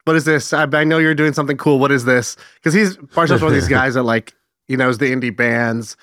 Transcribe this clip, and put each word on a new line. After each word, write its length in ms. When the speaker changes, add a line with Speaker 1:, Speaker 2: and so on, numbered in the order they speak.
Speaker 1:
What 120
is 80
this? 280
I, 120
I 200
know 140
you're 160
doing 200
something 220
cool. 220
What 140
is 120
this?" 320
'Cause 80
he's, 240
Barshop's 460
one 100
of 20
these 140
Speaker 2:
<laughs> 120
Speaker 1:
guys 140
that, 100
like, 300
he 80
knows 220
the 140
indie 220
bands. 680